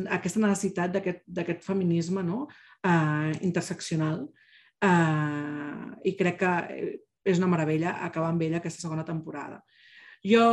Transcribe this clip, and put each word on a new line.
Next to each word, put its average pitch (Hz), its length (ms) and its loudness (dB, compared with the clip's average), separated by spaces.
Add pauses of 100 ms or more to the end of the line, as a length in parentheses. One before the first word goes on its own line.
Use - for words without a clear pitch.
(140)
aquesta 185 300 0
necessitat 190 500 2
d'aquest, 180 320 -4
d'aquest 170 400 -6
feminisme, 180 580 0
no? 208 220 -4 (400)
Eh, 156 480 2 (140)
interseccional. 170 800 -2 (500)
Eh, 147 1080 0 (220)
i 185 120 0
crec 175 240 0
que 180 100 2 (720)
és 180 140 4
una 185 100 2
meravella 160 540 0
acabar 165 260 -2
amb 165 140 0
ella 165 160 -2
aquesta 165 240 -8
segona 160 220 -6
temporada. 156 560 -10 (600)
Jo 233 300 8